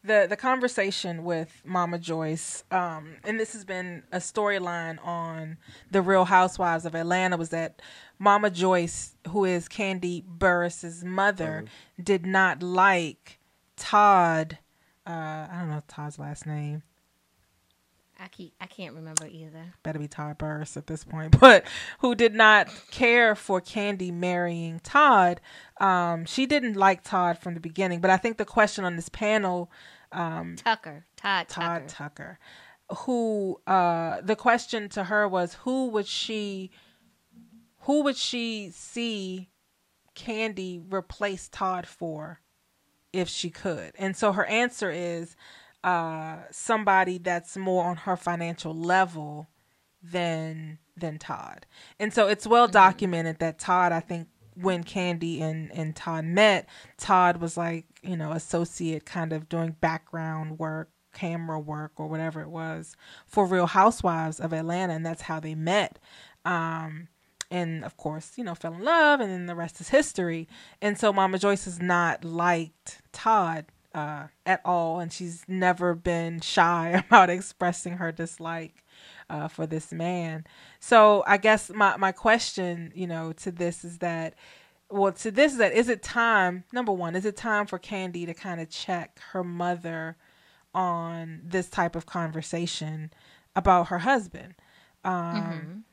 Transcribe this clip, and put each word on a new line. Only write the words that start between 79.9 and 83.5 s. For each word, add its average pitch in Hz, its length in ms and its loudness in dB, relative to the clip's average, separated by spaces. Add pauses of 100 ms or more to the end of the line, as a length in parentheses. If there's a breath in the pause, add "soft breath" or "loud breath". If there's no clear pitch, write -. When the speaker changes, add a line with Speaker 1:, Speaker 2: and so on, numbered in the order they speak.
Speaker 1:
man. 165 520 -6 (360 loud breath)
So 214 480 8
I 202 80 6
guess 214 340 2
my, 202 260 2
my 190 140 0
question, 180 840 0
you 185 100 -6
know, 165 280 -6
to - 180 -8